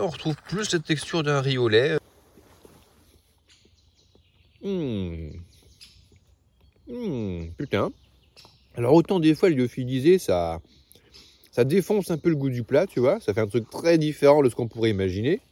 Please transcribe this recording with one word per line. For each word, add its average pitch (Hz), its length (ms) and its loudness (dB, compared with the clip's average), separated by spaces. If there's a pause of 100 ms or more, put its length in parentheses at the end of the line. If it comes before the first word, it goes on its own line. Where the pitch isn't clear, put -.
on 196 80 -2
retrouve 147 340 -6
plus 202 220 -6
cette 170 180 -2
texture 160 400 -4
d'un 147 180 0
riz 131 160 -2
au 123 100 2
lait. 131 300 4 (2750)
Hmm. 101 680 -6 (1600)
Hmm, 120 600 -6 (100)
putain. 143 340 -2 (840)
Alors 123 180 2
autant 170 260 4
des 156 140 4
fois 185 160 4
le 151 60 2
lyophilisé, 131 640 2
ça, 85 400 -2 (920)
ça 120 140 0
défonce 185 480 0
un 160 60 -2
peu 170 120 -2
le 160 60 2
goût 135 160 -2
du 120 120 -6
plat, 143 220 2
tu - 140 -6
vois, 151 200 2
ça 107 140 -4
fait 107 80 0
un 107 60 0
truc 113 240 -4
très 170 260 2
différent 147 460 4
de 127 60 2
ce - 60 -4
qu'on 120 120 -4
pourrait 113 240 0
imaginer. 101 500 -2 (100)